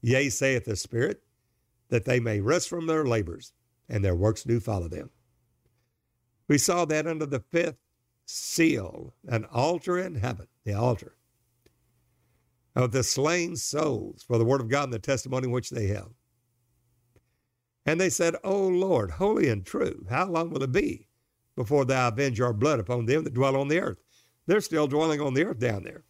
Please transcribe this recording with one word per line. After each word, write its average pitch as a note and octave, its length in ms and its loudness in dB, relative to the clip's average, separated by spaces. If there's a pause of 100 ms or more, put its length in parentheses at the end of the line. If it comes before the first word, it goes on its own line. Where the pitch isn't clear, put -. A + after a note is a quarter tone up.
Yea, C3 280 4
saith C3 360 0
the G#2+ 100 -2
Spirit, - 480 -2 (640)
that A#2 160 0
they B2 140 2
may A2 200 0
rest C#3+ 300 2
from E3+ 160 -4
their D#3+ 180 2
labors, A2 500 -2 (340)
and G2+ 180 -2
their F#2 100 4
works G2+ 280 2
do A#2 160 0
follow F#2+ 280 -4
them." D#2+ 220 -10 (1400)
We D3 100 4
saw F3 280 2
that D#3 200 0
under D#3 220 -4
the C#3 240 -4
fifth E3+ 260 0 (480)
seal, - 880 -2 (140)
an A2+ 180 -2
altar E3+ 540 0
in F3+ 160 -6
heaven, A2+ 320 -6 (160)
the G#2 100 -4
altar A2+ 420 -2 (1600)
of B2+ 160 2
the B2+ 120 2
slain E3+ 520 0
souls C#3 680 -4
for A#2+ 160 0
the A2+ 60 6
word C3+ 140 4
of A#2 80 -4
God C#3+ 180 0
and C3 80 -6
the A#2 40 -6
testimony C3 500 -2
which B2 220 -2
they A2 160 -4
held. G2+ 300 -4 (1700)
And D#3+ 160 2
they F#3 80 2
said, E3+ 340 2
"O F#3+ 240 0
Lord, F3+ 440 2
holy F#3+ 360 2
and G#2 160 0
true, - 460 -6
how D3 160 0
long E3+ 240 -2
will C#3 140 -4
it C3 80 -2
be B2+ 360 -2 (480)
before C3 300 2
thou B2+ 220 2
avenge A#2+ 340 0
our B2 120 2
blood B2+ 260 2
upon A#2+ 260 -2
them D3 200 2
that D3 100 -6
dwell C3+ 200 2
on C#3 120 0
the D#3 120 2
earth?" A2 200 -4 (480)
They're G3+ 120 4
still D#3 280 0
dwelling D3+ 340 2
on C#3 140 0
the D#3 100 4
earth G3+ 140 -6
down G#2+ 240 -2
there. - 260 -14